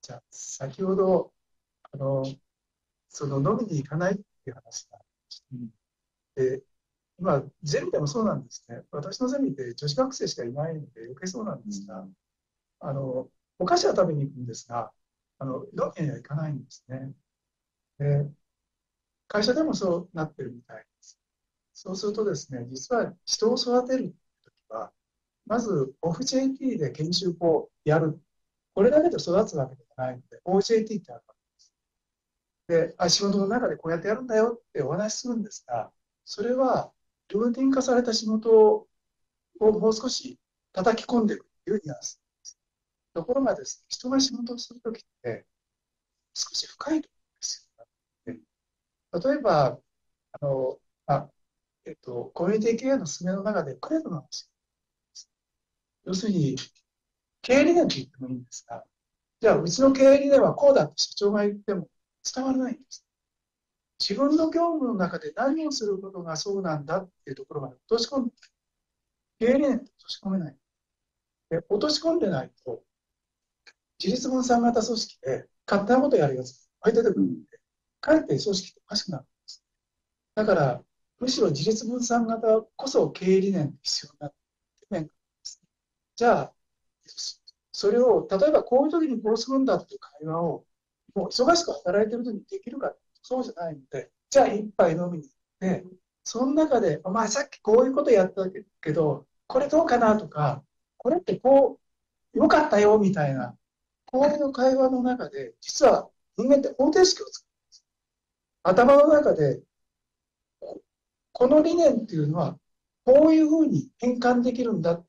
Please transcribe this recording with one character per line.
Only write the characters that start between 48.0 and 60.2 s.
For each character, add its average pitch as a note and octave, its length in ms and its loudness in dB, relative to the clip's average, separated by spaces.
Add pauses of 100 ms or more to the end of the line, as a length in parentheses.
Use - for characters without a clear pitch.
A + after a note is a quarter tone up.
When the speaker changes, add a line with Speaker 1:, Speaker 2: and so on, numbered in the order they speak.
Speaker 1:
ね。 - 60 -18 (760)
で、 F3+ 160 -2
例 D4 60 2
え D4 40 -4
ば、 D3+ 400 0 (540)
あ - 120 -10
の、 C3 340 -2 (280)
あ、 C#3 220 -2 (560)
え - 60 -16
っ - 100 -16
と、 B2 320 -10
コ E3+ 140 -2
ミ G#3 80 2
ュ - 20 0
ニ G#3+ 80 0
テ A3+ 100 2
ィ A3+ 40 -6
経 C4 80 -4
営 C4+ 100 2
の F#3 80 -4
勧 F3 200 -10
め F#3 60 -2
の G3 120 -4
中 G3+ 200 -2
で、 C#3+ 120 -8
ク - 180 -8
レ D#4+ 60 0
ー D#4 40 -10
ド C4 60 -10
の E3+ 80 -6
話。 - 320 -14 (1500)
要 F#3 100 -8
す F#3+ 140 -4
る G#3 60 0
に、 C#3 240 0 (840)
経 - 120 2
営 C#4+ 100 6
理 E4+ 120 4
念 E4+ 120 4
と - 80 -2
言 B2+ 100 -8
っ - 20 -20
て - 120 -20
も C3 100 -12
い - 20 -4
い C3 40 -6
ん - 80 -12
で - 80 -20
す - 160 -20
が、 A#2 160 -16 (560)
じ A3+ 80 4
ゃ F#3+ 60 8
あ、 - 80 2
う E3 80 -2
ち - 100 -4
の C4+ 120 8
経 C4+ 120 4
営 C4+ 140 10
理 C#4 120 2